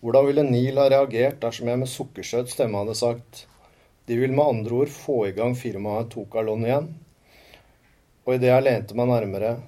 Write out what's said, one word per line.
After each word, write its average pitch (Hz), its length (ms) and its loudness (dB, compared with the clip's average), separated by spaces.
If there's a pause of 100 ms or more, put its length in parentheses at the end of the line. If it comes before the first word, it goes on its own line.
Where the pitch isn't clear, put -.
Hvordan 135 320 4
ville 143 160 4
Neil 127 320 2
ha 139 80 6
reagert 135 560 2
dersom 117 240 -4
jeg 127 160 -2
med 127 80 -8
sukkersøt - 640 -8
stemme 110 240 0
hadde 107 160 -4
sagt, - 520 -4 (560)
"De 117 140 -4
vil 131 160 0
med 143 100 4
andre 117 380 -2
ord 143 80 -2
få - 260 -6 (120)
i 95 40 -6
gang 113 220 -2
firmaet 107 560 -6
Tokalon 110 560 -4
igjen?" 143 220 -2 (1400)
Og 127 80 0
i 127 80 0
det 127 80 4
jeg 131 160 6
lente 107 320 -2
meg 120 100 2
nærmere 107 440 -2 (160)